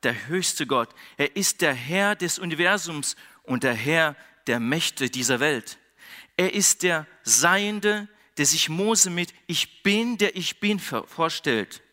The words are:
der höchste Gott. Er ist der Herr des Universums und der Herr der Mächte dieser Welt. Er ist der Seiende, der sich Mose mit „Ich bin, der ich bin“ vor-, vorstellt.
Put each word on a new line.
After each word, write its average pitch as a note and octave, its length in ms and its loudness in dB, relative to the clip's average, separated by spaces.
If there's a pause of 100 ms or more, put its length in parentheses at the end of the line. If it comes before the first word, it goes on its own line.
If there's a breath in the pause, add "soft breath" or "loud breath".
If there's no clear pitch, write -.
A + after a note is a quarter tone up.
der A#2+ 240 -2
höchste D#3+ 400 -4
Gott. B2 260 0 (240 loud breath)
Er C#3+ 180 -2
ist - 260 -2
der D3+ 120 2
Herr F3+ 420 0
des F3+ 220 -4
Universums E3+ 800 -2 (260 loud breath)
und B2+ 220 -4
der B2+ 100 2
Herr D3 420 2 (300 loud breath)
der A#2+ 140 0
Mächte C3+ 500 -2
dieser B2 300 0
Welt. C#3 400 -2 (580 loud breath)
Er F#3 160 2
ist - 300 0
der E3 240 0 (160)
Seiende, G#3 840 2 (300 soft breath)
der C#3+ 80 2
sich D#3 240 2
Mose G3 400 2
mit F3 240 -4 (140 soft breath)
„Ich - 340 -6
bin, A3 380 2
der G3+ 160 2
ich F3 240 -6
bin“ G#3 200 0
vor-, - 280 -6
vorstellt. D3 760 -2 (120)